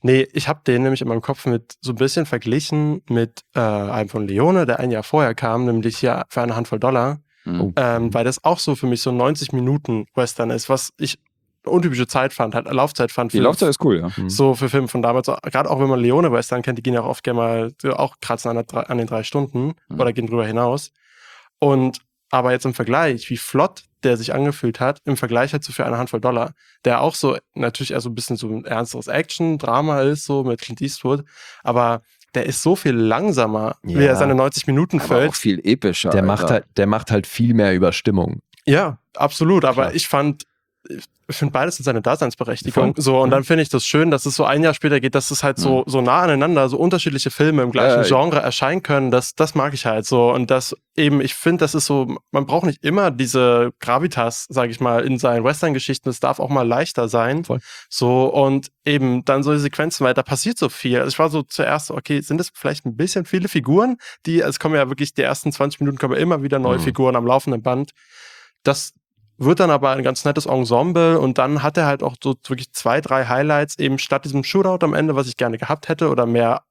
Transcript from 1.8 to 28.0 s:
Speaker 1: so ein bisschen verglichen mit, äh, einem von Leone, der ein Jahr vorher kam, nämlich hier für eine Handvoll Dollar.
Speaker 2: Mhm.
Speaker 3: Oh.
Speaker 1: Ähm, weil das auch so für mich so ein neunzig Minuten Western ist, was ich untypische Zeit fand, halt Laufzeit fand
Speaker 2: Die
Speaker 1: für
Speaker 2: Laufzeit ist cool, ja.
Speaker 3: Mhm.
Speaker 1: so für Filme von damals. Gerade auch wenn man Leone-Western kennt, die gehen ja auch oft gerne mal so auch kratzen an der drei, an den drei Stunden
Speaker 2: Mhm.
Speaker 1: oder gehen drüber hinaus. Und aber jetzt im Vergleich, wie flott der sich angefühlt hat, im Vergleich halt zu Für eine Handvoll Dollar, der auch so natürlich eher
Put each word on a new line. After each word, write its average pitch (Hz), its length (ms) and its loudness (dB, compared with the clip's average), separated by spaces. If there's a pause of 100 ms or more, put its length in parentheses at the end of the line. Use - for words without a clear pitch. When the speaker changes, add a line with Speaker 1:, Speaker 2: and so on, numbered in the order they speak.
Speaker 1:
so 131 120 -6
ein - 20 -4
bisschen 135 320 0
verglichen 151 840 -2
mit, 117 320 -2 (140)
äh, 127 40 0
einem 104 500 -2
von 104 180 -6
Leone, 151 400 2
der 120 120 0
ein 127 120 -2
Jahr 107 120 -4
vorher 143 300 0
kam, 117 320 -2
nämlich 113 320 -2
hier 120 320 -2
für 120 120 -4
eine 120 140 -2
Handvoll 113 240 -4
Dollar. 131 420 0 (240)
Speaker 2:
Mhm. - 160 -4
Speaker 3:
Oh. 98 160 -2
Speaker 1:
Ähm, 117 360 0
weil 117 120 0
das 127 180 -4
auch 170 160 2
so 143 160 -2
für 135 100 -6
mich 120 160 0
so - 80 -2
ein 123 80 -2
neunzig 143 360 0
Minuten 127 600 -2
Western 120 380 -2
ist, 120 180 -4
was 135 280 -2
ich - 200 -6 (480)
untypische 147 420 0
Zeit 135 260 0
fand, 110 220 -4
halt - 160 -4
Laufzeit 131 400 0
fand 120 220 -4
Speaker 2:
Die 113 40 2
Speaker 1:
für 98 60 4
Speaker 2:
Laufzeit 147 260 4
ist - 140 -2
cool, 107 160 4
ja. 85 160 -4
Speaker 3:
Mhm. 95 140 -4
Speaker 1:
so 135 240 4
für 131 160 -2
Filme 131 180 0
von 123 140 -4
damals. 120 260 0 (160)
Gerade 131 260 -2
auch 135 100 0
wenn 135 100 2
man 127 100 2
Leone-Western 123 600 2
kennt, 123 160 -4
die 117 60 -12
gehen 127 100 0
ja 120 80 0
auch 117 60 -6
oft - 160 -6
gerne 120 160 -2
mal 113 320 -2 (100)
so 135 120 -2
auch 135 280 -4
kratzen - 280 -4
an 117 80 -2
der 117 80 -4
drei, 123 180 -6
an 123 140 -4
den 113 100 -2
drei 113 160 -4
Stunden 139 500 -4 (160)
Speaker 2:
Mhm. 147 100 -10
Speaker 1:
oder 120 140 0
gehen 117 140 0
drüber 113 180 0
hinaus. 120 460 -2 (680)
Und 131 400 2 (300)
aber 127 220 2
jetzt 123 140 -2
im 131 80 -2
Vergleich, 127 560 -2
wie 117 80 -4
flott - 460 -2 (200)
der 127 140 4
sich 117 160 -6
angefühlt 135 460 -2
hat, 139 260 -2
im 139 120 -2
Vergleich 123 360 0
halt 147 100 -4
zu - 100 -12
Für - 120 -2
eine 120 120 -4
Handvoll 120 240 -4
Dollar, 120 300 -2 (340)
der 131 160 2
auch 139 140 0
so 135 200 -2 (200)
natürlich 120 360 -4
eher 139 100 -4